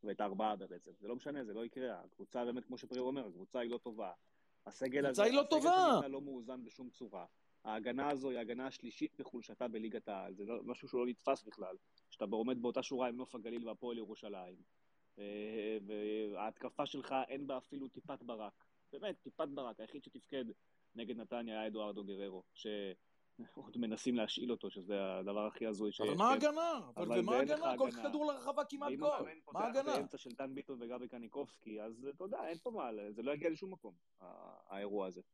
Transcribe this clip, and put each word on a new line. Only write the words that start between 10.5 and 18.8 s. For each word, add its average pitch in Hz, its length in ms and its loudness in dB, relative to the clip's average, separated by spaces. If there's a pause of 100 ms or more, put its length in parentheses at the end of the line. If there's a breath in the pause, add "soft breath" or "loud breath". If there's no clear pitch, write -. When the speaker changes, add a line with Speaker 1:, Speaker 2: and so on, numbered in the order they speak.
Speaker 1:
משהו 120 240 -6
שהוא 127 140 0
לא 123 60 4
נתפס 135 360 2
בכלל. 95 320 -8 (340)
שאתה - 220 -4
עומד 117 300 2
באותה 123 220 2
שורה 127 240 2
עם 120 100 0
נוף 127 180 -8
הגליל 117 320 -4
והפועל 117 300 -4
ירושלים. 101 580 -8 (640)
אה, 107 580 -2 (100)
וההתקפה 107 960 -2
שלך 139 300 -4 (120)
אין 139 200 -4
בה 131 100 0
אפילו 135 300 -8
טיפת 127 360 -10
ברק. 110 400 -8 (300)